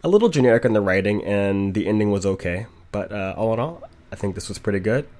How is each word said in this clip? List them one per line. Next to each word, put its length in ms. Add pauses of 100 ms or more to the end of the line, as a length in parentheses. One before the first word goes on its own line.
A 40
little 200
generic 360
in 80
the 80
writing, 440
and 500
the 140
ending 240
was 120
okay. 420 (260)
But, 180
uh, 260
all 160
in 60
all, 240 (300)
I 20
think 220
this 120
was 100
pretty 200
good, 300 (120)